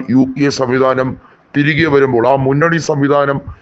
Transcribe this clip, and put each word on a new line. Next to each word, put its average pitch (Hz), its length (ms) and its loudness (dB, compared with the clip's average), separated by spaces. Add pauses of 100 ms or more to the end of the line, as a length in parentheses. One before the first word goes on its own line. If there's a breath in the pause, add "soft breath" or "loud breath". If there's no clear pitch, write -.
(100)
യു 131 200 4
പി 139 140 -4
എ 143 60 0
സംവിധാനം 131 580 0 (460 soft breath)
തിരികെ 151 340 0
വരുമ്പോൾ, 131 380 2
ആ 135 100 4
മുന്നണി 147 440 0
സംവിധാനം 143 580 0 (240 loud breath)